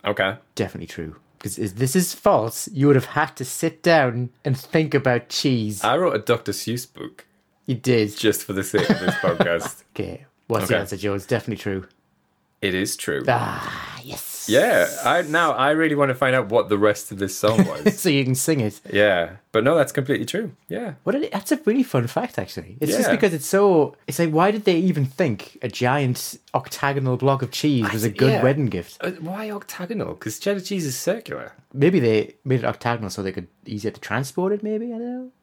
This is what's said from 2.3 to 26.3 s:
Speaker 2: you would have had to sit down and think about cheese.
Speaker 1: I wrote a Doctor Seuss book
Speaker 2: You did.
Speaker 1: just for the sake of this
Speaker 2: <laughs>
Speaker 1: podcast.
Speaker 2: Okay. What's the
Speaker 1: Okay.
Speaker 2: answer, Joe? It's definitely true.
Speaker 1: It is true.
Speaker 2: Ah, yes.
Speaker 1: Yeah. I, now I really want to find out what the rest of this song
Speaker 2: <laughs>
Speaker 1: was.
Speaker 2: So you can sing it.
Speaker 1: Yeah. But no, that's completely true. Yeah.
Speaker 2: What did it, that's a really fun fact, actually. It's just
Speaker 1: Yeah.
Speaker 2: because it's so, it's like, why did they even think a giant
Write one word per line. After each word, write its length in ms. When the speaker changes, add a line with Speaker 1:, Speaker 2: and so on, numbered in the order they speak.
Speaker 2:
you 160
would 80
have 120
had 160
to 80
sit 400
down 460
and 120
think 360
about 340
cheese. 560
Speaker 1:
I 140
wrote 180
a 40
Doctor 340
Seuss 380
book 340
Speaker 2:
You 100
did. 400
Speaker 1:
just 300
for 80
the 100
sake 260
of 120
this 140
Speaker 2:
<laughs> 120
Speaker 1:
podcast. 560
Speaker 2:
Okay. 320
What's 220
the 60
Speaker 1:
Okay. 60
Speaker 2:
answer, 140
Joe? 200
It's 100
definitely 360
true. 240
Speaker 1:
It 120
is 220
true. 320
Speaker 2:
Ah, 800
yes. 420
Speaker 1:
Yeah. 400
I, 200
now 280
I 200
really 240
want 140
to 60
find 180
out 140
what 220
the 80
rest 340
of 80
this 180
song 280
Speaker 2:
<laughs> 20
Speaker 1:
was. 320
Speaker 2:
So 80
you 160
can 120
sing 260
it. 180
Speaker 1:
Yeah. 420
But 140
no, 100
that's 160
completely 340
true. 280
Yeah. 240
Speaker 2:
What 80
did 120
it, 100
that's 180
a 140
really 180
fun 240
fact, 320
actually. 400
It's 160
just 140
Speaker 1:
Yeah. 60
Speaker 2:
because 180
it's 120
so, 520
it's 100
like, 140
why 200
did 120
they 140
even 280
think 560
a 60
giant 720